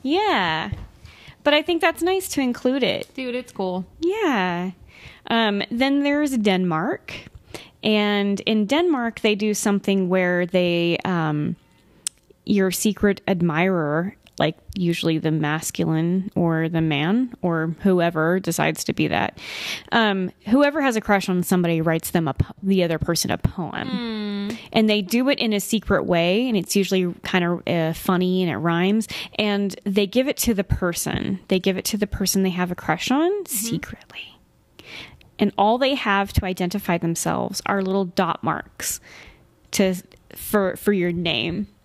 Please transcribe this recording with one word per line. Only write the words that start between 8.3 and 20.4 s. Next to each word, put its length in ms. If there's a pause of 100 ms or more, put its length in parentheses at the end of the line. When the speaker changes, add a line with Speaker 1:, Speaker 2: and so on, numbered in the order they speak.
Speaker 1:
in 260
Denmark, 540
they 120
do 220
something 520
where 380
they, 580
um, 520 (920)
your 240
secret 580
admirer 880 (260)
like, 160 (180)
usually 440
the 120
masculine 1040
or 320
the 140
man 600
or 400
whoever 600
decides 440
to 80
be 140
that. 320 (540)
Um, 380 (160)